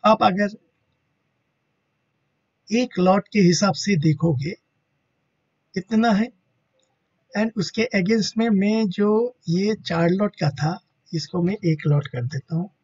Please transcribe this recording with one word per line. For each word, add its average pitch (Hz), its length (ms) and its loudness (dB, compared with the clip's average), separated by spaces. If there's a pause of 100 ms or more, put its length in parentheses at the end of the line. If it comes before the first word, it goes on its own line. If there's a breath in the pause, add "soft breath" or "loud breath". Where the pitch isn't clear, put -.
आप - 180 4
अगर 202 340 0 (2250)
एक 240 280 -2
lot 185 340 2
के 214 80 2
हिसाब 180 340 4
से 202 220 -2
देखोगे, 156 580 0 (1200)
इतना 220 380 0
है, 214 160 0 (1040)
and 220 220 0
उसके 220 400 -4
against 202 420 0
में 233 120 2
मैं 214 380 2
जो 202 220 0 (380)
ये 196 260 0 (120)
चार 170 240 0
lot 196 300 -2
का 147 100 0
था, 170 280 -4 (340)
इसको 170 300 -6
मैं 185 220 0
एक 156 220 -2
lot 147 220 0
कर 123 140 -8
देता 143 340 -8
हूँ 180 120 -4 (160)